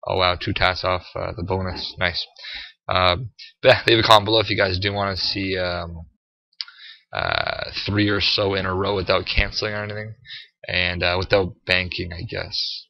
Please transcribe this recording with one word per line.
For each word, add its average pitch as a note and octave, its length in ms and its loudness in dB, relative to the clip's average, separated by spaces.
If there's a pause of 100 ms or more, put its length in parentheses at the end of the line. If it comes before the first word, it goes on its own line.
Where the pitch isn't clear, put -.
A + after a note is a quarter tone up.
Oh F#2+ 120 -2
wow, F2+ 180 2
two - 160 -4
tasks F#2 320 0
off, F2+ 220 0 (100)
uh, F2+ 200 -6
the F2 60 -6
bonus. F#2 560 -4
Nice. F2 260 -2 (640)
Um, F#2 420 2 (300)
but B2+ 80 6
yeah, A#2 200 8
leave A2+ 160 6
a - 20 2
comment G#2+ 200 8
below A2 140 4
if G#2 100 0
you G#2 60 0
guys F#2+ 220 2
do G2+ 140 0
wanna G2 240 -2
see, F#2+ 420 -2
um, F2 480 -4 (1040)
uh, G1+ 580 -2 (160)
three G#2 220 2
or G2+ 120 2
so G2 340 0
in F#2+ 120 -2
a F#2 80 0
row G2 200 0
without F#2 320 0
canceling G#2 480 -2
or G#2 80 -4
anything. G#2+ 320 -8 (540)
And, F2+ 340 0
uh, F2+ 160 2
without F#2+ 360 2 (100)
banking, F2+ 480 -2
I E2+ 100 -10
guess. - 680 -8